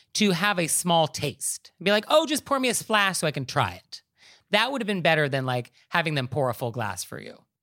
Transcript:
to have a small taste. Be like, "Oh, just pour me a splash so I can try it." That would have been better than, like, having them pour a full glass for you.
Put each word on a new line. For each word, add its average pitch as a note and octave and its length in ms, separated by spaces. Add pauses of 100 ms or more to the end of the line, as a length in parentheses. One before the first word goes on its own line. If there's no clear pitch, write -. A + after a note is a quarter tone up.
(140)
to G#3 180
have F#3 260
a E3+ 80
small E3 400
taste. - 640 (100)
Be F3+ 120
like, G#3+ 160
"Oh, D#4 180
just C#4+ 180
pour C#4 140
me B3+ 100
a A3 60
splash G3+ 440
so - 80
I D#3 40
can C#3 160
try G#2+ 280
it." - 280 (480)
That A3+ 220
would C4+ 100
have G3+ 40
been G3 160
better D#3 260
than, C3 180
like, B2 240 (180)
having D#3+ 260
them C3+ 140
pour C3+ 220
a A2+ 40
full A#2+ 180
glass G#2 320
for - 160
you. - 160 (260)